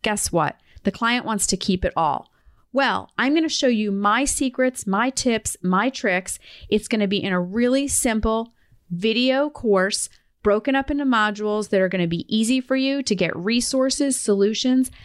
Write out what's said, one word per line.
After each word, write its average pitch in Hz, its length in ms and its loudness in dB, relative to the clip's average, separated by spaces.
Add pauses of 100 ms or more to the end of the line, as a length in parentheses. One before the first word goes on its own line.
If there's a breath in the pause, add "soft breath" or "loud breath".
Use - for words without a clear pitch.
Guess 208 300 -2
what? 151 280 0 (240 soft breath)
The 196 80 0
client 240 320 -2
wants 214 220 -2
to 196 100 -2
keep 185 260 0
it - 140 -2
all. 156 320 -2 (460)
Well, 226 440 0
I'm 262 160 2
gonna 320 160 2
show - 160 0
you 214 260 2
my 208 320 2
secrets, 254 600 -2
my 214 240 0
tips, - 500 -2
my 190 300 2
tricks. 185 480 -2 (320 loud breath)
It's 208 180 0
gonna 214 180 0
be 196 160 -2
in 196 80 -2
a 180 80 0
really 240 480 0
simple 226 680 -2 (340)
video 247 600 0
course 202 580 0 (340 soft breath)
broken 220 320 2
up 269 160 0
into 285 140 -2
modules 214 640 0
that 190 140 2
are 185 80 2
gonna 185 160 0
be 170 180 -4 (100)
easy 233 280 2
for 262 120 -2
you 269 280 0
to 214 120 -2
get 175 220 0
resources, 262 800 0
solutions, 220 720 2 (140 loud breath)